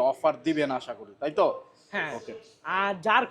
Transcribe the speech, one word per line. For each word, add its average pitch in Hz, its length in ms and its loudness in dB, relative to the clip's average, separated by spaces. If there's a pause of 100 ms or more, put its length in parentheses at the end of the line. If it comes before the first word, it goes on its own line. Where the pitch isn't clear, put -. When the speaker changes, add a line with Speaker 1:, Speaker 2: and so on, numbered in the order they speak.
(100)
Speaker 1:
অফার 151 240 2 (120)
দিবেন 151 320 0
আশা 123 220 -10
করি, 101 220 -18
তাই 151 180 -4
তো? 165 80 6 (460)
Speaker 2:
হ্যাঁ। 160 240 -4
Speaker 1:
ওকে। 117 140 -14 (460)
Speaker 2:
আর 202 140 0 (140)
যার 233 240 4